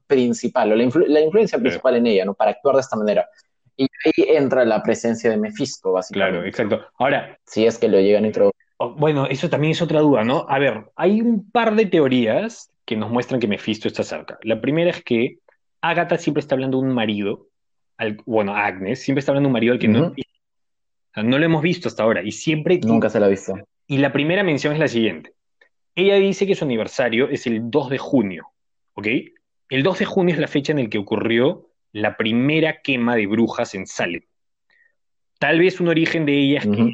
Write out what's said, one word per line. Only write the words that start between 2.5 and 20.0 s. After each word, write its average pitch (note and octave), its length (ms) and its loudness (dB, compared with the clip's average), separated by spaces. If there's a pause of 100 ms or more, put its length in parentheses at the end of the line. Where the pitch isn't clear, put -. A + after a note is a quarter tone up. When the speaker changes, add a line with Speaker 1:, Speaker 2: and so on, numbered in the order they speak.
Speaker 1:
actuar C3+ 240 0
de C3+ 60 2
esta A#2+ 160 -6
manera. G#2 320 0 (480)
Y C3+ 60 -2
ahí D#3 520 2
entra C3 300 2
la G#2+ 180 0
presencia A2+ 460 -2
de A2 80 2
Mephisto, G#2+ 560 -4
básicamente. F#2+ 380 -2
Speaker 2:
Claro, F2 140 -4
exacto. G#2 400 -4 (140)
Ahora B2+ 460 -2
Speaker 1:
Si A2 200 0
es A2+ 120 2
que A#2 100 0
lo G2 140 4
llegan G#2 240 4
a - 20 2
introducir. G2+ 320 2 (180)
Speaker 2:
oh, A#2+ 180 -6
bueno, D3 320 0
eso C#3+ 220 -4
también D3 220 0
es E3 100 -2
otra D#3 200 2
duda, C3 240 4
¿no? B2+ 240 0
A C#3 100 0
ver, A#2 380 -2
hay G#3 240 2
un A3+ 280 0
par A3+ 260 0
de G#3+ 100 2
teorías C#3 880 0 (100)
que A2+ 140 -6
nos G#2+ 120 -4
muestran B2 300 -2
que A2+ 80 -2
Mephisto G#2+ 400 -4
está G#2+ 160 -4
cerca. - 380 -14
La A2 180 -4
primera D#3+ 300 0
es E3 120 -6
que A#2+ 360 -2 (420)
Agatha E3 380 0
siempre D3+ 240 -2
está C#3 140 -2
hablando C3 240 -2
de C3+ 80 -2
un C3 60 -2
marido, G#2+ 540 -4 (500)
al, G#2+ 280 -6
bueno, G#2 280 0
Agnes, G2+ 480 -4
siempre C3+ 180 -2
está C#3 120 0
hablando C#3 160 2
de C3+ 40 0
un - 20 0
marido A2+ 200 2
al A#2+ 60 -2
que A2+ 80 -2
no A2 120 4
Speaker 1:
Ujú. E3+ 120 2